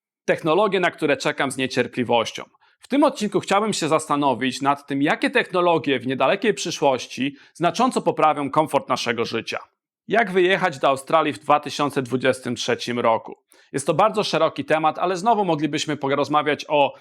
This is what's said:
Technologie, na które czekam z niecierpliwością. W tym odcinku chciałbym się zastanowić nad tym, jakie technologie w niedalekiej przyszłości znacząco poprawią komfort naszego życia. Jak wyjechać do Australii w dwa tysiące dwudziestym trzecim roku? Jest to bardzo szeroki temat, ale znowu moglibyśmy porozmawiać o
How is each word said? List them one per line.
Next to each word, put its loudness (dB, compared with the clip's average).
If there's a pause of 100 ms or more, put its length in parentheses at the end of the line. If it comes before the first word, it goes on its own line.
(240)
Technologie, 2
na 2
które 0
czekam -2
z -8
niecierpliwością. -2 (360)
W -20
tym 2
odcinku 0
chciałbym 0
się -2
zastanowić 0
nad 0
tym, -2
jakie 0
technologie 0
w -10
niedalekiej 0
przyszłości -4 (180)
znacząco 0
poprawią 0
komfort 0
naszego -2
życia. -6 (500)
Jak 0
wyjechać 2
do 2
Australii 2
w -8
dwa 2
tysiące -2
dwudziestym -2
trzecim -4
roku? 0 (280)
Jest -6
to 2
bardzo 2
szeroki 0
temat, 0
ale -2
znowu 2
moglibyśmy -2
porozmawiać 0
o 2